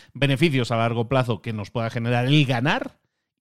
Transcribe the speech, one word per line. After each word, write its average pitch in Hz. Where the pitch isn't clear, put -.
beneficios 135
a 120
largo 117
plazo 123
que 117
nos 104
pueda 113
generar 120
el 147
ganar, 135